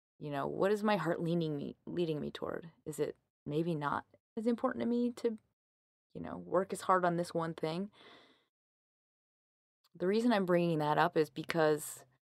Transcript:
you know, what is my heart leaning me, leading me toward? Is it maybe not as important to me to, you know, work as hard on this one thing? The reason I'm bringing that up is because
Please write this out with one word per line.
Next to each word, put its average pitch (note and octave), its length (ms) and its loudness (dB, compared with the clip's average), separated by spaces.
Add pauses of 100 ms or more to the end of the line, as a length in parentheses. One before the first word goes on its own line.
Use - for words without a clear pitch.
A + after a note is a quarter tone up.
(200)
you D3+ 100 -10
know, C#3+ 180 -4
what F3+ 260 2
is G#3 100 -2
my G#3+ 140 4
heart E3 240 0
leaning E3 340 0
me, C#3 300 -8
leading D#3+ 340 -2
me C#3+ 100 -6
toward? - 380 -6 (180)
Is D#3 140 -8
it - 160 -4 (300)
maybe E3 280 -2
not D3 300 -2 (320)
as A3 100 -4
important A#3+ 360 0
to A#3 80 0
me A#3+ 260 2
to, A3 220 -2 (760)
you - 80 -10
know, - 160 -10
work F3+ 360 -2
as F#3 80 -8
hard F#3 240 4
on E3+ 100 2
this E3+ 180 -2
one E3 200 -2
thing? E3+ 360 -4 (2000)
The F3 100 -4
reason A3+ 240 4
I'm G3 140 4
bringing F3 340 4
that D3+ 200 2
up E3 180 4
is D3+ 120 4
because D#3 720 0 (240)